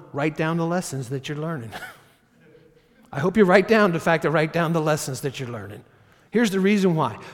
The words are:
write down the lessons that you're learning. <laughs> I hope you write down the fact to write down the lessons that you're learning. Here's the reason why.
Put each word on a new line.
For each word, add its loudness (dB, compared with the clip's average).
write -4
down -2
the -2
lessons -6
that -8
you're -8
learning. -8
<laughs> -20
I -8
hope 0
you 8
write 6
down 4
the 0
fact 0
to 0
write 0
down 0
the 0
lessons -2
that -6
you're -10
learning. -12
Here's 2
the 0
reason 4
why. -2